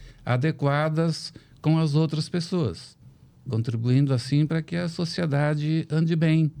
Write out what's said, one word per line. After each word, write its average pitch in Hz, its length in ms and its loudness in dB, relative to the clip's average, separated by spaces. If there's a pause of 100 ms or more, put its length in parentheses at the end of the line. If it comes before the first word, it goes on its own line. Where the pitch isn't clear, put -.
(260)
adequadas 151 1080 0 (280)
com 160 160 4
as 156 180 2
outras 156 320 0
pessoas, 170 680 -4 (520)
contribuindo 123 640 2
assim 143 320 2
para 160 160 -2
que 170 140 -8
a 175 140 -4
sociedade 156 1000 -2
ande 160 260 0
bem, 160 440 2